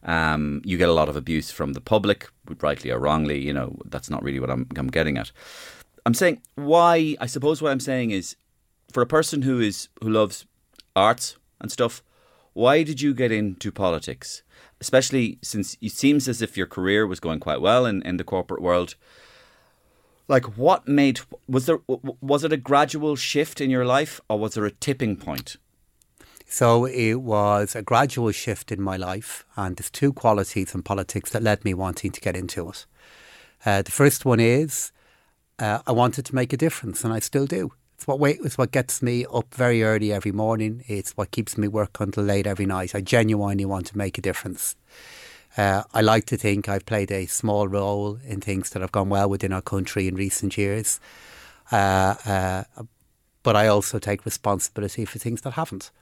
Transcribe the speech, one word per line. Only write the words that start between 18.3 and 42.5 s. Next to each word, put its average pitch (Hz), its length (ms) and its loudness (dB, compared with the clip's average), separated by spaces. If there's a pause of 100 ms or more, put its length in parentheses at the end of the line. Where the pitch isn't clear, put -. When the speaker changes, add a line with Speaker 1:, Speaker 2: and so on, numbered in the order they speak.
Speaker 1:
world. 87 360 0 (1300)
Like, 123 280 2
what 151 300 4
made, 139 340 4 (280)
was 131 180 0
there, 165 120 4 (100)
w-, 131 140 0
w-, 135 180 -8
was 139 240 2
it 156 80 0
a 156 40 2
gradual 143 600 2
shift - 440 -2
in 135 100 0
your 127 140 2
life, 139 440 0
or 107 100 0
was 107 160 -2
there 107 100 -2
a 101 60 -2
tipping 123 460 -2
point? - 400 -10 (920)
Speaker 2:
So 120 400 4
it 120 360 2
was 104 520 2
a 113 80 -6
gradual 120 500 2
shift - 380 -6
in 101 100 -4
my 95 160 -4
life, 92 480 -8 (120)
and 95 200 -4
there's - 140 -10
two 139 220 0
qualities 104 600 0
in 90 80 -6
politics 98 480 -6
that 113 120 -2
led 107 220 2
me 98 100 0
wanting 92 380 -4
to - 80 -16
get 90 160 -2
into 90 320 -8
it. - 180 -18 (800)
Uh, 101 180 4
the - 80 -10
first 139 340 4
one 120 160 4
is, 131 520 2 (640)
uh, 107 280 -2
I 131 60 0
wanted 120 340 2
to - 80 -8
make 127 180 -2
a 135 60 -2
difference, 127 460 -4
and 113 80 0
I 113 60 -2
still 139 280 0
do. 170 260 -4 (240)
It's - 100 -16
what 139 140 0
wa-, 143 80 4
it's - 300 -2
what 123 120 2
gets - 320 -2
me 120 300 0
up 117 220 -2
very 120 280 4
early 107 300 2
every 101 200 -2
morning. 110 540 -2
It's 101 260 -6
what - 200 -6
keeps - 260 -4
me 104 100 0
work 104 320 -2
until 101 240 -2
late 101 220 2
every 98 200 -2